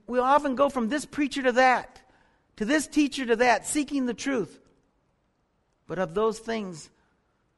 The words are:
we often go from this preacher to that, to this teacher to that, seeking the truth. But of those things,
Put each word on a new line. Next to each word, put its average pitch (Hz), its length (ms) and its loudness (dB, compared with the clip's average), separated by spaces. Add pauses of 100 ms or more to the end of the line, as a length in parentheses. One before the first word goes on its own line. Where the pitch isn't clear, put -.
we 247 120 -4
often 269 380 2
go 277 120 2
from 240 200 -2
this 277 180 -4
preacher 277 360 -4
to 254 100 2
that, 247 480 2 (560)
to 214 80 -6
this 277 220 0
teacher 277 400 0
to 233 100 2
that, 233 300 4
seeking 277 400 -2
the 240 80 -2
truth. 254 440 -4 (1300)
But 160 120 -10
of 170 160 -4
those 214 240 0
things, 196 520 -8 (680)